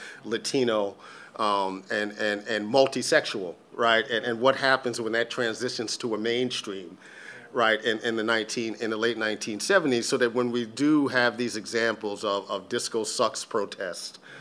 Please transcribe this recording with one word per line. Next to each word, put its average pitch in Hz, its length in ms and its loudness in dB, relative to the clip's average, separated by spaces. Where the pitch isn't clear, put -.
Latino, 107 680 0
um, 98 540 0
and, 107 220 -2
and, 107 340 -2
and 107 200 -2
multisexual, 127 880 2
right? 113 360 4
And, 113 160 -2
and 113 160 -2
what 135 160 6
happens 131 420 2
when 110 140 -2
that 117 160 2
transitions 117 680 -4
to 113 180 -2
a - 20 0
mainstream, 110 800 -2
right, 110 320 4
in, 113 140 2
in 113 180 0
the 107 60 0
nineteen, 113 580 0
in 113 80 -2
the 110 80 -2
late 113 200 0
nineteen 107 440 -4
seventies, 143 480 2
so 135 80 2
that 120 160 2
when 123 180 0
we 120 140 -2
do 139 420 4
have 120 300 2
these 117 180 -2
examples 110 720 -2
of, 101 260 -2
of 92 160 -6
disco 117 380 -2
sucks - 400 0
protest, - 760 -6